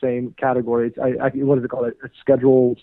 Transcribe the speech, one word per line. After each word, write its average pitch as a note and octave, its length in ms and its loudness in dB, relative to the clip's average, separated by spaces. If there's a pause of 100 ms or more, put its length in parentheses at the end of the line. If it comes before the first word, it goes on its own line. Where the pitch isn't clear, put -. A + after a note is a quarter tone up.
same B2 360 -4
category. A#2+ 520 0
It's, A2 100 -14
I, C3 280 -2
I, C3 40 0
what C3+ 280 0
is A#2+ 60 -4
it A#2+ 40 -4
called? A#2+ 180 -6
A, A#2 200 -10
a B2 40 -16 (100)
schedule B2+ 640 4